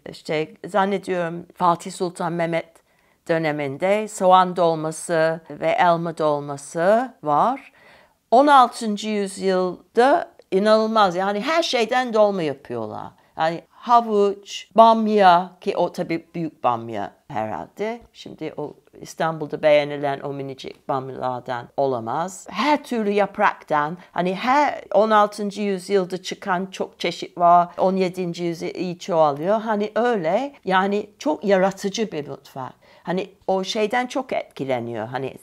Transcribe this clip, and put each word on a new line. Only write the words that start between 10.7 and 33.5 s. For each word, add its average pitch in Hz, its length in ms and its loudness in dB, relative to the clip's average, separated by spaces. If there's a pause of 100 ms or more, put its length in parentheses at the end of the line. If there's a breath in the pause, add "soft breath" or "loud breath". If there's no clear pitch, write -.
yani 202 260 -2
her 320 220 0
şeyden 247 500 -2
dolma 208 280 4
yapıyorlar. 113 680 -6 (300 soft breath)
Yani 160 320 -2
havuç, 214 1040 0
bamya 208 760 6 (100)
ki - 160 -4
o 175 140 0
tabii 165 440 -6
büyük 160 280 -6
bamya 113 480 -2 (160)
herhalde. 117 720 -6 (120)
Şimdi - 440 -14
o 147 160 -10 (280)
İstanbul'da 156 640 -6
beğenilen 143 560 2
o 143 140 -8
minicik 135 560 -12
bamyalardan 127 760 -6 (100)
olamaz. 135 720 -4
Her 277 340 -2
türlü 220 260 -4
yapraktan, 190 880 -2 (140 loud breath)
hani 180 240 -2
her 254 460 0 (120)
on 214 160 4
altıncı 208 520 2
yüzyılda 185 640 -2
çıkan 185 420 -4
çok - 340 -10
çeşit - 380 -6
var. 175 300 6 (100)
On 190 180 2
yedinci 180 480 -2
yüzyıl 170 320 -6
iyi 175 240 -6
çoğalıyor. 165 640 0
Hani 214 340 -2
öyle 226 580 0 (120 loud breath)
yani 196 440 0 (100)
çok 302 240 -4
yaratıcı 196 680 0
bir 147 160 -8
mutfak. 135 460 -14 (300 soft breath)
Hani 180 260 -4 (180)
o 190 160 0